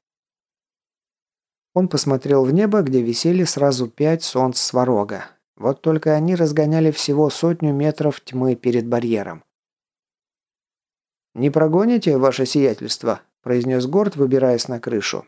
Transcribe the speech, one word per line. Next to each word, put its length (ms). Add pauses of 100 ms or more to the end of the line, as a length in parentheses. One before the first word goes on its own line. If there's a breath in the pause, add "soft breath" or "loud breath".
(1700)
Он 140
посмотрел 580
в 60
небо, 300
где 200
висели 440
сразу 420
пять 360
солнц 360
Сварога. 680 (300)
Вот 260
только 320
они 220
разгоняли 560
всего 380
сотню 440
метров 460
тьмы 360
перед 320
барьером. 560 (1900)
«Не 160
прогоните, 680
ваше 280
сиятельство?» – 760 (200)
произнёс 440
Горд, 320
выбираясь 500
на 120
крышу. 480